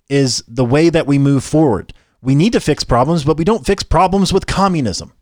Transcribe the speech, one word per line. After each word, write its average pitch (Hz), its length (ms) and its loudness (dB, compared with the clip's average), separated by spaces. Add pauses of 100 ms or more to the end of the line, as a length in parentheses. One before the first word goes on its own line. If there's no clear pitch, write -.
(100)
is 135 360 0
the 120 200 -2
way 151 240 2
that 156 160 0
we 139 120 0
move 139 260 2
forward. 147 500 0 (260)
We 127 140 0
need 180 180 2
to 240 80 0
fix - 240 -2
problems, 139 400 0
but 151 140 0
we 170 60 -2
don't 185 220 0
fix 196 160 -2
problems 185 500 0
with 185 140 -2
communism 160 760 -4